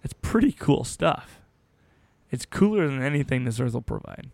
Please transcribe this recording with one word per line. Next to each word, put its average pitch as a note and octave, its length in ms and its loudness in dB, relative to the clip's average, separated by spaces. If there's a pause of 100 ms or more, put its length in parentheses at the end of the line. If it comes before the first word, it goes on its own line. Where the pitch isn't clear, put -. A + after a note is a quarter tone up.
It's - 200 -8
pretty A#3+ 300 2
cool - 320 2
stuff. - 540 -4 (920)
It's - 160 -6
cooler G3+ 420 2
than C3+ 140 -2
anything C3+ 420 0
this A#2 160 -4
earth B2 140 -2
will A#2 80 -4
provide. - 520 -10